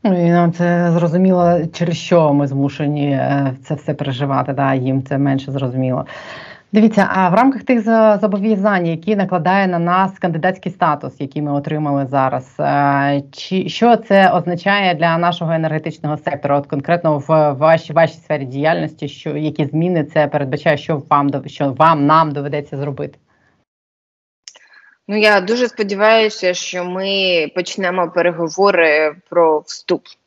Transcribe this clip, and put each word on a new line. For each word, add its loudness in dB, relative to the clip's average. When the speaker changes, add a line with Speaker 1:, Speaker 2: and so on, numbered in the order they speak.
Speaker 1:
Ну, 2
і 4
нам 4
це 0
зрозуміло, 2
через -4
що 2
ми 2
змушені, -2
е, -2
це -4
все -6
переживати, -4
да, 0
їм -2
це -4
менше -2
зрозуміло. -4
Дивіться, 4
а 2
в 2
рамках 2
тих 2
за-, 4
зобов'язань, 0
які -2
накладає 0
на -2
нас 0
кандидатський -2
статус, -2
який -8
ми -4
отримали -2
зараз, -2
е, 0
чи, -6
що 4
це 4
означає 0
для 0
нашого -2
енергетичного -4
сектору, -2
от -2
конкретно 0
в 2
вашій, 2
вашій 2
сфері -6
діяльності, -4
що, -8
які -2
зміни 0
це 0
передбачає, -2
що -4
вам 2
дов-, -6
що -4
вам, 4
нам 4
доведеться -8
зробити? -8
Speaker 2:
Ну, -2
я 6
дуже 0
сподіваюся, 0
що -8
ми -2
почнемо -4
переговори 2
про 2
вступ. -6